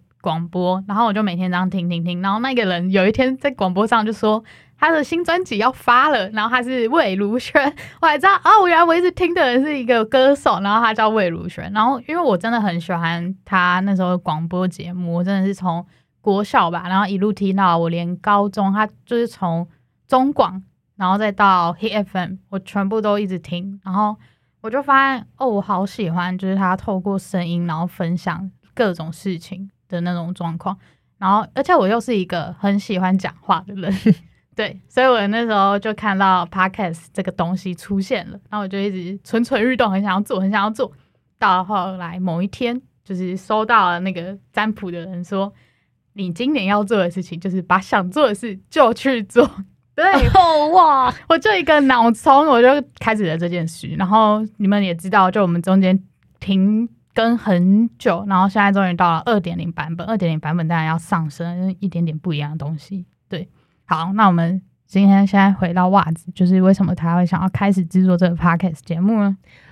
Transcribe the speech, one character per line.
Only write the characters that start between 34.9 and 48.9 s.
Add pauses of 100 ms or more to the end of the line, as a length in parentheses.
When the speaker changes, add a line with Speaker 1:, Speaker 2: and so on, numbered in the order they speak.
Speaker 1:
以
我
那
时
候
就
看
到
Podcast
这
个
东
西
出
现
了， (120)
然
后
我
就
一
直
蠢
蠢
欲
动，
很
想
要
做，
很
想
要
做。 (460)
到
后
来
某
一
天， (220)
就
是
收
到
了
那
个 (160)
占
卜
的
人
说 (600)
：“你
今
年
要
做
的
事
情，
就
是
把
想
做
的
事 (120)
就